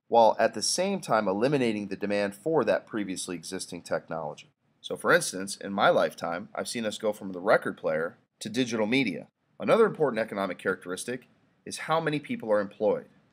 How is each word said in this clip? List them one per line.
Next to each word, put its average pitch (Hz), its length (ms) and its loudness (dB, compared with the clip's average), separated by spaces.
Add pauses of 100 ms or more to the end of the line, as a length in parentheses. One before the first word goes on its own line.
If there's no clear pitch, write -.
while 113 300 8
at 110 160 4
the 107 80 -6
same 190 380 0
time 110 280 0
eliminating 110 600 0
the 95 80 -8
demand 101 380 -2
for 156 300 0
that 98 220 2
previously 92 500 -6
existing 87 460 -10
technology. 80 640 -6 (320)
So - 160 -8
for - 160 2
instance, 101 440 0
in 98 160 -8
my 113 180 4
lifetime, 87 640 0
I've 98 140 -6
seen 113 180 -4
us 104 120 -4
go 107 140 0
from 98 200 -10
the 90 80 -8
record 104 360 2
player 82 400 -2 (240)
to - 80 -8
digital 113 380 0
media. 104 400 0 (340)
Another 180 240 4
important 139 360 0
economic 98 380 -4
characteristic 95 720 -4 (380)
is - 120 -10
how 160 220 0
many 151 180 0
people 120 320 -4
are 107 100 4
employed. 98 460 0 (260)